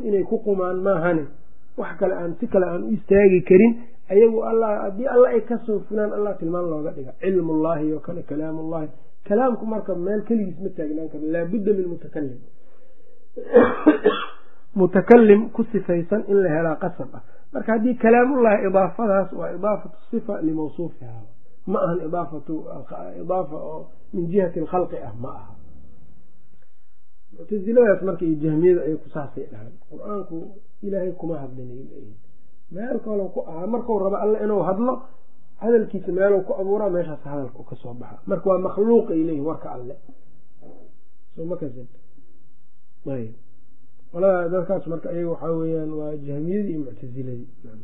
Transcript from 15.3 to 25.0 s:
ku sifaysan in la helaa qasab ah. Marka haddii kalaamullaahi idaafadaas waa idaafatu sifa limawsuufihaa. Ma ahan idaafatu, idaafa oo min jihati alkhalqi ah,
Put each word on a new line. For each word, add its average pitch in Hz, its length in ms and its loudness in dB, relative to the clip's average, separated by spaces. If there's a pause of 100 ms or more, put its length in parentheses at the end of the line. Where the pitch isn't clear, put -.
ku 233 200 -2
sifaysan 190 560 0
in 202 160 4
la 180 60 2
helaa 156 280 2
qasab 180 360 -4
ah. - 100 -10 (300)
Marka 220 200 -2
haddii 233 240 2
kalaamullaahi 233 720 6
idaafadaas 190 640 2
waa 170 180 -6
idaafatu 190 460 -2 (140)
sifa 214 300 -4
limawsuufihaa. 156 840 -4 (440)
Ma 185 140 0
ahan 175 260 0
idaafatu, 156 580 -4 (560)
idaafa 170 340 -2
oo 160 320 -8 (260)
min 175 160 -2
jihati 180 300 2
alkhalqi 156 380 -2
ah, 98 240 -8